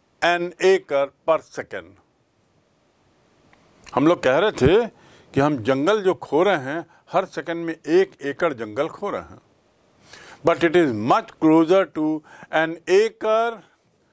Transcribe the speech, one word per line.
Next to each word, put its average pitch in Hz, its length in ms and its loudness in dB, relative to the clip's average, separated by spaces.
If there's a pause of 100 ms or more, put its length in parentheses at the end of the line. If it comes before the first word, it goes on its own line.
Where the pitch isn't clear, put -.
(240)
an 175 300 -2 (100)
acre 165 440 2 (220)
per 160 100 2 (180)
second।" 95 340 -12 (2000)
हम 139 120 2
लोग 170 160 2
कह 127 160 2
रहे 196 140 0
थे 180 340 4 (480)
कि 135 60 0
हम 147 180 0
जंगल 139 440 0
जो 185 120 0
खो - 280 -2
रहे 190 140 2
हैं, 151 300 -8 (260)
हर 185 120 0
सेकंड 170 400 -10
में 160 120 -8 (100)
एक 185 360 0
एकड़ 143 320 -4
जंगल 113 340 -6
खो 202 220 -10
रहे 110 100 -6
हैं। 82 200 -20 (1040)
But 165 120 2
it 165 140 2
is 170 160 4 (240)
much 214 160 0 (160)
closer 165 420 4 (120)
to 156 220 -4 (340)
an 160 200 -2 (160)
acre 220 600 0 (600)